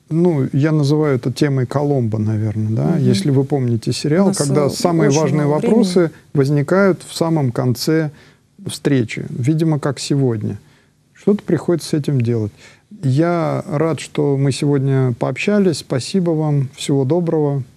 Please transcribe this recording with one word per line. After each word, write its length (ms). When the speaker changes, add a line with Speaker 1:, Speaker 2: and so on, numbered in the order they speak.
Speaker 1:
ну, 460
я 180
называю 440
это 180
темой 320
Коломбо, 540
наверное, 500
да, 220
Speaker 2:
Мгм. 80
Speaker 1:
если 200
вы 120
помните 480
сериал, 340
Speaker 2:
У 20
нас, 100
Speaker 1:
когда 300
Speaker 2:
э, 20
Speaker 1:
самые 400
Speaker 2:
очень 100
Speaker 1:
важные 280
Speaker 2:
мало 80
Speaker 1:
вопросы 440
Speaker 2:
времени. 120
Speaker 1:
возникают 720
в 60
самом 360
конце 600
встречи, 640
видимо, 500
как 200
сегодня. 600
Что-то 300
приходится 460
с 40
этим 280
делать. 300
Я 640
рад, 320
что 380
мы 140
сегодня 640
пообщались. 640
Спасибо 520
вам. 440
Всего 280
доброго. 600